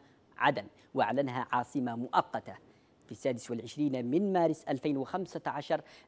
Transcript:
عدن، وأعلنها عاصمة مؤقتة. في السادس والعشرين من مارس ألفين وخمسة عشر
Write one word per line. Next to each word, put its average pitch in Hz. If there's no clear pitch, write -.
عدن، 120
وأعلنها 127
عاصمة 123
مؤقتة. 117
في -
السادس 120
والعشرين 123
من 185
مارس 165
ألفين 143
وخمسة 160
عشر 147